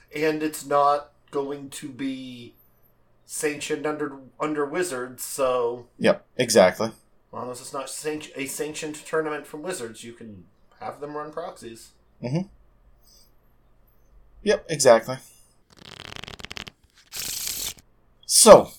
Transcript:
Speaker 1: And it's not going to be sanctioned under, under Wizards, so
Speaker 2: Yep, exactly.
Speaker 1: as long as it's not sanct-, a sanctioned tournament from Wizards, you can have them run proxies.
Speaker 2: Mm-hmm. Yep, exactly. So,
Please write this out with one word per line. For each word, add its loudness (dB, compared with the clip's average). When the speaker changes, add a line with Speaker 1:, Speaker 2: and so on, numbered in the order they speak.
Speaker 1:
And 0
it's -6
not 2
going -6
to -12
be -10
sanctioned -4
under, -4
under -2
Wizards, -6
so -2
Speaker 2:
Yep, 2
exactly. 4
Speaker 1:
as -8
long -10
as -14
it's -16
not -8
sanct-, -8
a -6
sanctioned -8
tournament -4
from -14
Wizards, -10
you -16
can -18
have -12
them -12
run -10
proxies. -14
Speaker 2:
Mm-hmm. -2
Yep, 0
exactly. 4
So, 10